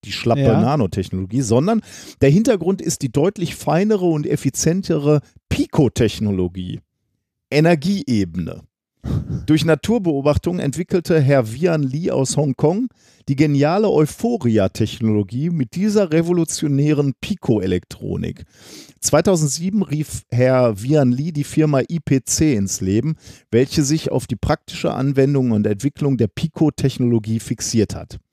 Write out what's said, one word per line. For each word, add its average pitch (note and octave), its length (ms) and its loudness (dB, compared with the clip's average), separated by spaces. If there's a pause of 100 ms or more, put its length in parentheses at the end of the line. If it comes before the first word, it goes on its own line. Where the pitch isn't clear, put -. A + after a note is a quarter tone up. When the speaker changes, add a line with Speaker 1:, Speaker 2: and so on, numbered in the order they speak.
Speaker 1:
Die G2 80 -10
schlappe A#2+ 300 0
Speaker 2:
Ja. G#2+ 180 4
Speaker 1:
Nanotechnologie, G2+ 800 -2
sondern D3 400 2 (400)
der C#3 80 6
Hintergrund G3 520 2
ist - 200 -6
die B2+ 100 -4
deutlich E3 440 -2
feinere F#3 500 0
und D#3 200 0
effizientere D3+ 920 0 (300)
Pico-Technologie. G2+ 1300 0 (720)
Energieebene. B2+ 1080 0 (840)
Durch D#3 200 2
Naturbeobachtung E3 920 0
entwickelte E3+ 600 -2
Herr C3 340 2
Wian D#3+ 300 0
Li D3 280 -4
aus - 260 -2
Hongkong D3+ 500 0 (400)
die C#3 80 0
geniale D3+ 540 2
Euphoria-Technologie A2+ 1600 0
mit D3 240 -4
dieser G3+ 360 2
revolutionären D3+ 1120 0
Pico-Elektronik. F#2 1200 -4 (540)
Zweitausendsieben F3 840 0
rief - 460 -6
Herr B2 520 2
Wian C3+ 300 2
Li C#3+ 200 -2
die D3 120 -4
Firma D3+ 460 2
I E3 100 -4
P C#3 240 0
C D3+ 320 0
ins G2 260 -2
Leben, G#2+ 340 0 (360)
welche C3+ 320 2
sich D3+ 280 -2
auf - 160 -4
die A#2+ 80 -6
praktische - 580 -4
Anwendung C3+ 580 2
und G#2+ 160 2
Entwicklung C3+ 500 -2
der A2 100 2
Pico-Technologie A#2+ 1120 -2
fixiert - 560 -2
hat. - 240 -14 (140)